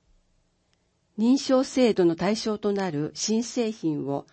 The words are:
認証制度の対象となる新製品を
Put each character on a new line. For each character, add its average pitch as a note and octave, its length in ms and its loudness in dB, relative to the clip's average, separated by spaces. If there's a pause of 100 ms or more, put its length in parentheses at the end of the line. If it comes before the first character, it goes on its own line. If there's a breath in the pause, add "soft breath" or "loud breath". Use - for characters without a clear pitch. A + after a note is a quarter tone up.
(1200)
認 B3 200 4
証 C4 260 2
制 A#3+ 300 2
度 F#3 100 2
の E3 120 4
対 F#3+ 200 0
象 G#3+ 220 -4
と G#3 140 -2
な G3 180 -2
る D3+ 240 -4
新 A3 280 -2
製 A#3 300 -4
品 D3 340 -4
を C#3 260 -4